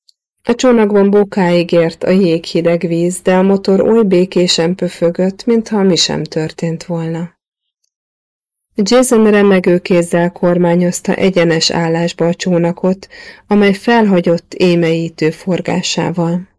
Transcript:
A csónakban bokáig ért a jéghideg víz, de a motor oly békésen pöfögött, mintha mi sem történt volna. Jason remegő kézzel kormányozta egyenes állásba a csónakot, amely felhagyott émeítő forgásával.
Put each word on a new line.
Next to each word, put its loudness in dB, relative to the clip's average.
A 0
csónakban 2
bokáig 0
ért 0
a -2
jéghideg 0
víz, -2
de 2
a 2
motor 2
oly 2
békésen 0
pöfögött, -4
mintha -2
mi 2
sem -4
történt -6
volna. -8
Jason 4
remegő 2
kézzel 0
kormányozta 0
egyenes 0
állásba -2
a -2
csónakot, -2
amely 2
felhagyott 0
émeítő 0
forgásával. -4